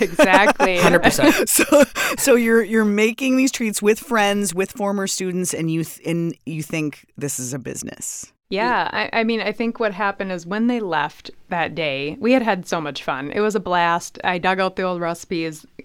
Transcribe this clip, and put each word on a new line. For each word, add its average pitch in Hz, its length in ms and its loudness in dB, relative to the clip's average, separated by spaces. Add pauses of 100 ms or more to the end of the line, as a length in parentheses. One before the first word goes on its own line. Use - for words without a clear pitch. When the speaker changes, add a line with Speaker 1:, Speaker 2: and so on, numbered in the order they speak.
Speaker 1:
Exactly. 190 760 4
Speaker 2:
Hundred 175 260 4
percent. - 460 4
Speaker 3:
<laughs> - 0 -
So, 294 340 6 (340)
so 269 180 4
you're, 226 280 4
you're 220 220 2
making 226 520 2
these 262 140 2
treats 214 300 -2
with 208 180 4
friends, 202 560 0
with 190 160 -2
former 202 360 -4
students, 185 460 -4
and 165 180 -2
you 160 120 0
th-, - 220 -14
and 170 300 -2 (100)
you 156 180 -8
think, 151 420 -6 (120)
"This 143 220 -6
is 127 160 -8
a 135 40 -8
business." - 720 -12 (180)
Speaker 1:
Yeah, 202 420 -2
I, 214 300 -4
I - 20 2
mean, 226 160 0
I 208 140 -4
think 226 260 -6
what 214 140 -2
happened 196 400 -4
is 170 120 -8
when 214 220 -2
they 247 140 0
left 156 500 -4 (160)
that 165 260 -2
day, 147 460 -4
we 233 140 4
had 262 80 4
had 196 260 -2
so 170 140 -2
much 143 200 -8
fun. 143 300 -6
It - 80 -4
was 208 160 0
a 208 60 -2
blast. 175 640 0
I 180 140 0
dug 185 200 0
out 185 160 0
the 190 60 -4
old 185 180 -2
recipes. 165 680 -6 (180)